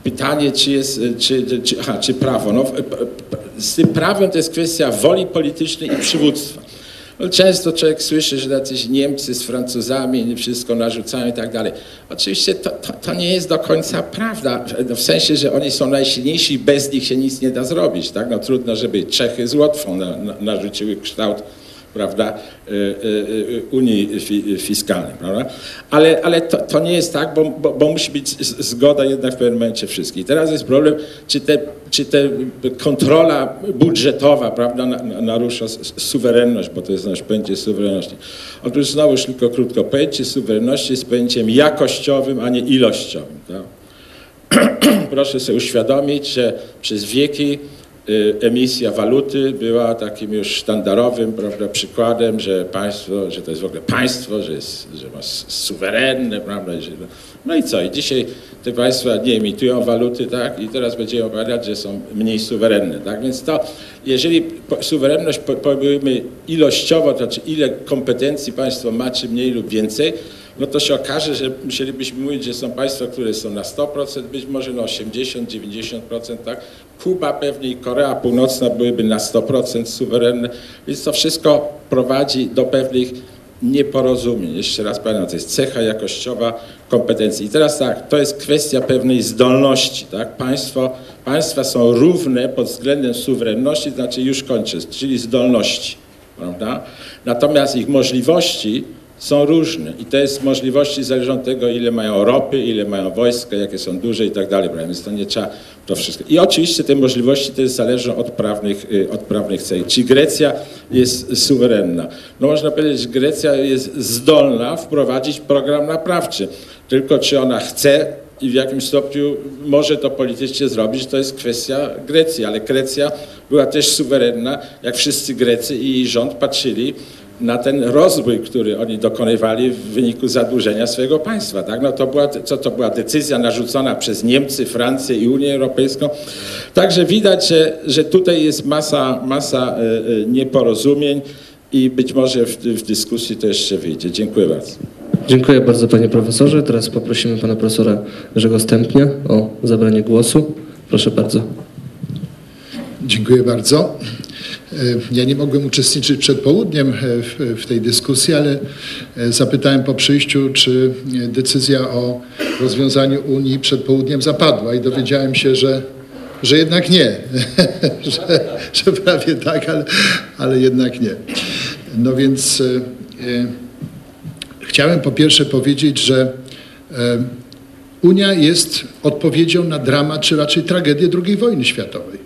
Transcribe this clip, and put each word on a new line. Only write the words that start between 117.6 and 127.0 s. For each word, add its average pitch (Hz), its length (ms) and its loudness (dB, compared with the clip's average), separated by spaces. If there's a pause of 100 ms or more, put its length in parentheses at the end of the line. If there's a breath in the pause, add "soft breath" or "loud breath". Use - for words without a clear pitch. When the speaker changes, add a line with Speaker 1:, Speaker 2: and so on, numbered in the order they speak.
Speaker 1:
i 135 80 -2
w 120 40 -2
jakim 131 280 0
stopniu 143 540 0 (300)
może 151 320 4
to 139 120 -2
politycznie 131 580 -2
zrobić, 113 380 -2
to 139 120 -2
jest 135 180 -2
kwestia 131 540 -4 (180)
Grecji. 143 380 2
Ale 107 140 -2
Grecja 135 520 -2 (380 loud breath)
była 139 160 6
też 147 220 2
suwerenna, 123 720 0 (240 loud breath)
jak 120 120 -4
wszyscy 139 380 -2
Grecy 120 420 0
i 131 180 -2
jej 127 140 2
rząd 120 260 0
patrzyli 127 600 -2 (480 loud breath)